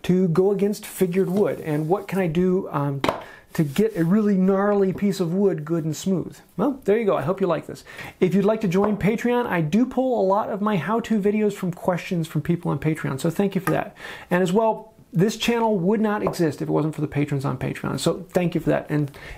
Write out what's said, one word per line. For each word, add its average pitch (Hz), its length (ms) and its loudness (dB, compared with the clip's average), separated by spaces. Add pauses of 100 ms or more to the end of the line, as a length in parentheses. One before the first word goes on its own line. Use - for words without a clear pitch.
to 185 240 2
go 185 240 4
against 202 340 -2
figured 185 440 0
wood, 180 320 0
and 156 260 -2
what 202 220 0
can 185 100 -2
I 180 80 0
do, 180 440 2
um, 143 300 -2 (520)
to 165 100 2
get 196 340 0
a 165 80 2
really 208 320 4
gnarly 196 560 2
piece 196 260 -2
of 170 140 -2
wood 180 320 2
good 165 200 -2
and 151 100 -2
smooth. - 420 -2 (180)
Well, 254 300 -2
there 208 120 4
you 233 80 0
go. 170 120 2
I 123 60 -2
hope 185 180 -2
you 180 60 2
like 156 200 -2
this. - 160 -14 (360)
If 180 160 2
you'd 196 100 4
like 220 160 2
to 214 60 0
join 202 300 2
Patreon, 233 500 0
I 175 140 0
do 196 240 2
pull 254 360 0
a 190 40 4
lot 202 240 2
of 202 120 -4
my 208 160 0
how-to 220 420 0
videos 208 340 2
from 180 200 -4
questions 170 540 -2
from 151 140 -2
people 170 300 -2
on 151 80 -2
Patreon, 151 400 -4
so 170 100 0
thank 196 260 0
you 175 60 0
for 160 100 -2
that. - 240 -4 (340)
And 180 140 2
as 175 100 0
well, 220 400 0 (180)
this 214 260 2
channel 226 420 0
would 202 200 2
not 208 220 0
exist 165 400 -2
if 151 80 -6
it - 20 -2
wasn't 156 220 0
for 147 80 -6
the 151 60 -2
patrons 143 360 -2
on 139 140 -2
Patreon, - 420 -4
so 170 300 -2
thank 175 240 0
you 156 80 -2
for - 80 0
that. 147 200 2
And 147 220 0 (260)